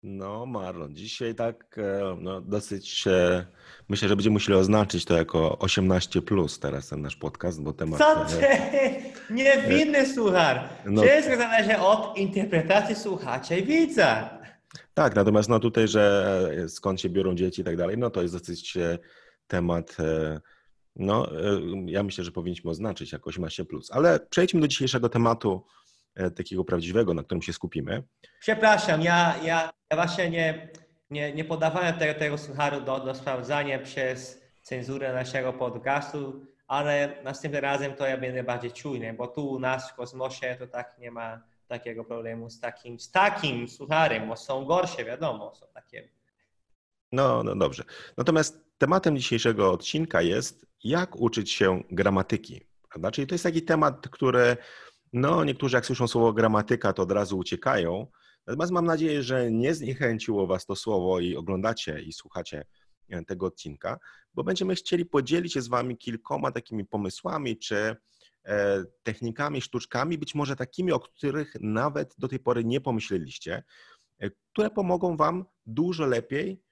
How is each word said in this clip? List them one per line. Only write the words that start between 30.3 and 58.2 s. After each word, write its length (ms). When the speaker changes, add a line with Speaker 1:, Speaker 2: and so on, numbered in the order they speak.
Speaker 2:
nie, 240
nie 120
podawałem 520
tego, 220
tego 180
sucharu 440
do, 180
do 160
sprawdzania 640
przez 600
cenzurę 500
naszego 400
podcastu, 920
ale 560
następnym 400
razem 300
to 140
ja 100
będę 260
bardziej 280
czujny, 420
bo 140
tu 220
u 100
nas 320
w 40
kosmosie 640
to 80
tak 320
nie 120
ma 320
takiego 380
problemu 440
z 100
takim, 400
z 120
takim 560
sucharem, 600
bo 80
są 300
gorsze, 400
wiadomo, 500
są 180
takie. 360
Speaker 1:
No, 320
no 120
dobrze. 280
Natomiast 440
tematem 400
dzisiejszego 540
odcinka 500
jest, 440
jak 320
uczyć 360
się 400
gramatyki, 760
prawda? 220
Czyli 160
to 80
jest 80
taki 180
temat, 480
który, 480
no, 300
niektórzy 340
jak 80
słyszą 220
słowo 260
gramatyka, 600
to 100
od 80
razu 260
uciekają. 720